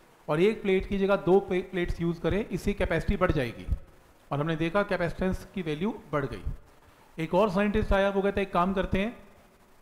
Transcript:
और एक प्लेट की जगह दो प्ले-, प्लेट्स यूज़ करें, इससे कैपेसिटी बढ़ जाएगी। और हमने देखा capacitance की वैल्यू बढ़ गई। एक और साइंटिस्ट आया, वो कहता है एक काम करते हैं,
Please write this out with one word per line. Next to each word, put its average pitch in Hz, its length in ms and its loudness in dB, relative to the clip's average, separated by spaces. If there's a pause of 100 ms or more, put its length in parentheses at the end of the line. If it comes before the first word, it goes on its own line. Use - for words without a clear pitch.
(280)
और 156 140 2
एक 214 200 4
प्लेट 190 260 2
की 202 100 -2
जगह 196 180 2 (100)
दो 185 160 6
प्ले-, 190 300 -2
प्लेट्स 175 300 -2
यूज़ 170 200 -2
करें, 180 240 0
इससे 202 280 -2
कैपेसिटी 180 440 0
बढ़ 180 140 2
जाएगी। 117 340 -4 (680)
और 143 80 0
हमने 160 180 0
देखा 170 300 0
capacitance 180 560 -2 (120)
की 190 60 -4
वैल्यू 165 340 -2 (160)
बढ़ 143 140 0
गई। 110 180 -8 (720)
एक 165 160 -4
और 202 180 4
साइंटिस्ट 208 420 2
आया, 196 160 4
वो 196 120 0
कहता 196 200 0
है 190 60 -2
एक - 60 -8
काम 185 200 2
करते 185 260 -2
हैं, 220 180 -4 (640)